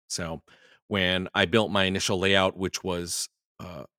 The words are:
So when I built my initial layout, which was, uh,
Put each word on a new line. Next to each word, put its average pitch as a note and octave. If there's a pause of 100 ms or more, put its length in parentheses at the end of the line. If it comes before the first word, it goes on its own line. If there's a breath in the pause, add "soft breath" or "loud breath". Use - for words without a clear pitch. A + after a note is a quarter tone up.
So E2 (460 soft breath)
when F#2
I G2
built F#2+
my G2
initial F#2+
layout, F#2+
which F#2
was, F2 (300)
uh, F2 (160)